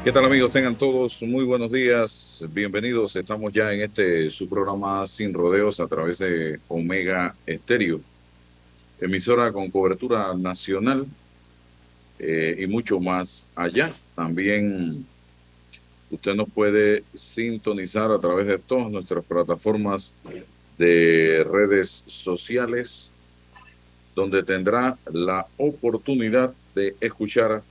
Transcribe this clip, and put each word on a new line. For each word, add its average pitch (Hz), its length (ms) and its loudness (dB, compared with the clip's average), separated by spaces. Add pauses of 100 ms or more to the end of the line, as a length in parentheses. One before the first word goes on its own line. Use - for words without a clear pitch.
¿Qué 123 80 4
tal, 131 140 6
amigos? 131 260 6
Tengan 127 220 4
todos 127 480 0
muy 127 220 0
buenos 120 280 0
días. 120 760 0
Bienvenidos. 104 680 -2
Estamos 107 380 -4
ya 107 180 2
en 101 80 -2
este, 90 480 2
su 90 220 -8
programa 98 560 -2
Sin 101 260 -6
Rodeos 95 480 2
a 82 60 -2
través 82 320 -2
de 82 500 -2
Omega 90 680 -2 (120)
Estéreo, 82 560 0 (960)
emisora 104 500 2
con 98 200 -6
cobertura 95 640 0
nacional, 95 720 -2 (1120)
eh, 80 400 0
y 95 80 -4
mucho 104 340 0
más 92 460 -2 (100)
allá. 95 380 0 (200)
También 90 920 -2 (1040)
usted 98 240 -4
nos 104 160 -2
puede 104 520 4 (120)
sintonizar 110 960 -4
a 104 80 4
través 92 280 2
de 95 120 2
todas 123 320 -2
nuestras 95 340 -4
plataformas 98 880 -2 (640)
de 82 760 6
redes 98 560 2
sociales, 120 1000 -4 (1040)
donde 95 280 2
tendrá 104 560 0 (120)
la 92 360 -2 (100)
oportunidad 127 960 0 (220)
de 98 260 0
escuchar 110 720 0